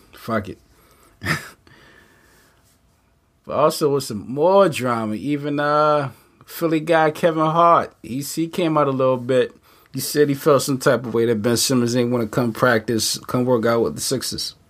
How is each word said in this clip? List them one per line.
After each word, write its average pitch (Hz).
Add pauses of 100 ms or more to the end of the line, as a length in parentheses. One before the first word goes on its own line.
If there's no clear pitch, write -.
(140)
Fuck 107
it. 71 (600)
<laughs> - (2250)
But 78
also 147
with 135
some 107
more 185
drama, 117
even, 143
uh, 147 (340)
Philly 160
guy 160
Kevin 160
Hart, 165
he, 131
he 160
came 165
out 151
a 135
little 131
bit. 123 (400)
He 131
said 143
he 139
felt 139
some 135
type 127
of 113
way 117
that 110
Ben 117
Simmons 120
ain't 123
wanna 117
come 120
practice, 113
come 127
work 120
out 117
with 78
the 127
Sixers. - (160)